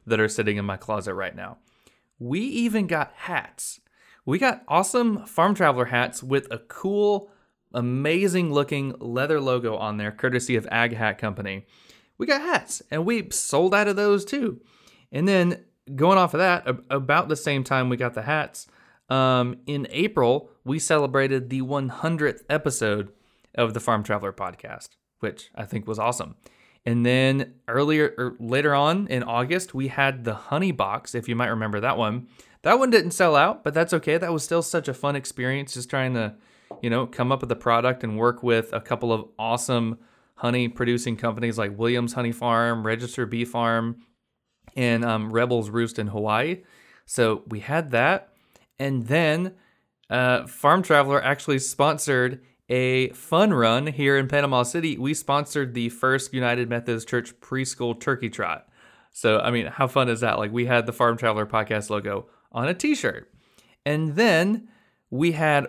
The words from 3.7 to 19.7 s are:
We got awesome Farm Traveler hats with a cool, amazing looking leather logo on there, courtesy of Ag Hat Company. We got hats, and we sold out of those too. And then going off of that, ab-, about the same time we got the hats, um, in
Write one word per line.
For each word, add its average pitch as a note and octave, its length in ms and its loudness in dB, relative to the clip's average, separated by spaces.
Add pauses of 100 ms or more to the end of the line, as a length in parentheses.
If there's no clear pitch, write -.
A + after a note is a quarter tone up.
We D3+ 140 0
got C4 280 0
awesome G#3 580 2
Farm F#3 280 2
Traveler C#3+ 320 2
hats B2 380 -2
with C3+ 280 0
a A#2 60 -6
cool, G3+ 720 0 (440)
amazing D#3 800 0
looking C#3+ 460 0
leather C3 400 0
logo B2 360 0
on G#2 220 -4
there, G#2 140 -4
courtesy B2 440 -2
of G#2+ 160 0
Ag A#2 220 0
Hat A2 240 -2
Company. G2 480 -6 (520)
We A#3+ 80 -4
got C#4+ 160 0
hats, E4 480 -4
and D#3 160 -2
we A3 240 -2
sold F3+ 440 0
out G#3 140 4
of G3+ 80 0
those G3+ 280 2
too. G3+ 380 -4 (500)
And D#3 160 0
then F3+ 380 2 (300)
going F3 220 6
off F3+ 160 4
of D#3 60 0
that, F3 280 2
ab-, B2+ 220 -4
about C#3 380 2
the D3+ 80 0
same C#3 280 -2
time B2+ 260 0
we B2 80 0
got B2 160 -2
the A2 80 -6
hats, D3 460 -4 (420)
um, B2+ 480 2 (100)
in C#3+ 240 -4